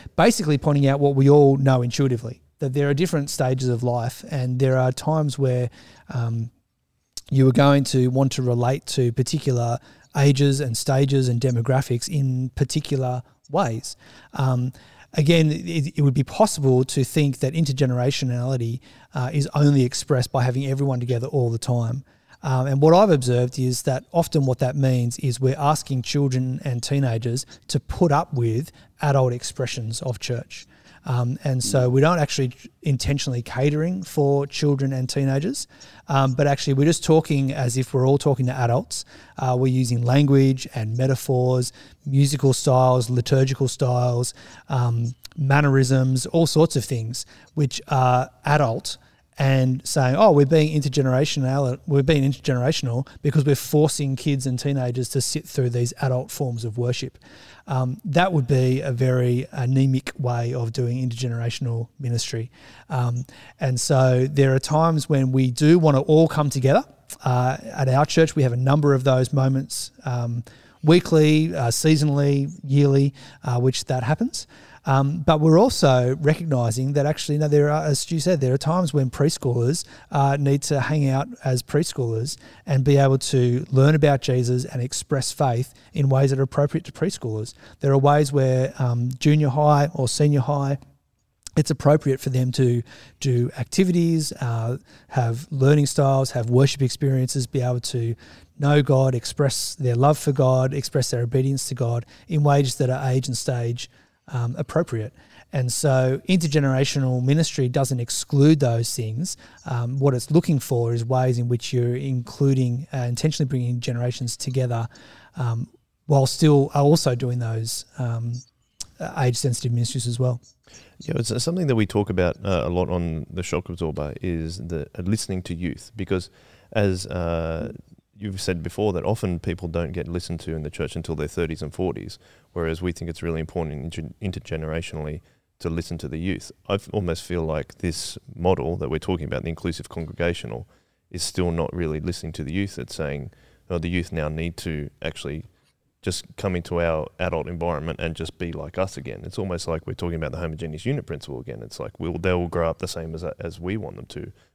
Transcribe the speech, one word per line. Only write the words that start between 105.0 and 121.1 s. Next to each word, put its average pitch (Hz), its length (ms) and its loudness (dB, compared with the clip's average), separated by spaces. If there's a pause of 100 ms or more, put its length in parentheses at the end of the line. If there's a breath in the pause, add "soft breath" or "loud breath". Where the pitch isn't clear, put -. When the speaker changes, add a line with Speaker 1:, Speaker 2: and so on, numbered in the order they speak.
Speaker 1:
And 123 220 -2
so 131 560 0
intergenerational 139 920 0
ministry 139 460 0
doesn't 131 320 -2
exclude 143 640 2
those 117 340 0
things. 113 400 -6 (300 loud breath)
Um, 123 340 -4
what 139 140 4
it's 123 180 -4
looking 151 280 2
for 117 340 -2
is 117 100 -2
ways 127 340 0
in 120 120 -2
which 120 240 -4
you're 120 240 0
including, 131 960 -2
uh, 143 40 -6
intentionally 127 520 -2
bringing 123 320 -2
generations 120 560 -4
together, 120 500 -2 (480 loud breath)
um, 117 320 -4 (380)
while 139 220 4
still, 143 460 4
uh, 143 80 2
also 143 320 4
doing 123 260 -2
those, 113 440 -6 (140)
um, 117 380 -4 (640)
uh, - 160 -8
age-sensitive 127 560 -2
ministries 120 340 -2
as 120 100 -4
well. 123 220 0 (600 loud breath)
Speaker 2:
Yeah, - 180 -8